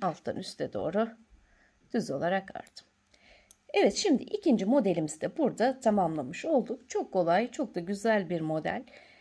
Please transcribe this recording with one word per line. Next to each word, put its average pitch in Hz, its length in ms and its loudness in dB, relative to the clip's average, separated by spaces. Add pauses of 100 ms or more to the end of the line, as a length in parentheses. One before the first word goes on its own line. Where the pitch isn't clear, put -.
alttan - 340 -4
üste - 360 -8
doğru 202 360 -2 (840)
düz 226 160 -2
olarak 180 400 -2
ördüm. - 340 -16 (880)
Evet, 339 200 6
şimdi 320 280 2
ikinci 240 420 0
modelimizi 190 560 2
de - 160 -4
burada 254 440 0
tamamlamış 165 640 0
olduk. 294 460 0
Çok 403 220 -4
kolay, 185 380 2
çok 240 240 -6
da 180 60 -6
güzel 196 500 0
bir 170 100 -2
model. 160 420 -4 (380)